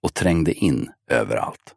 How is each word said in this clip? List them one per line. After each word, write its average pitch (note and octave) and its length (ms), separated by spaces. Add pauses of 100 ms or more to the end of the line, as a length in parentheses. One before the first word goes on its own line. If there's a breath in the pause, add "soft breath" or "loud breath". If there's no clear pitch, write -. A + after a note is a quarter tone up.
och - 120
trängde E2 380
in - 400 (180)
överallt. - 680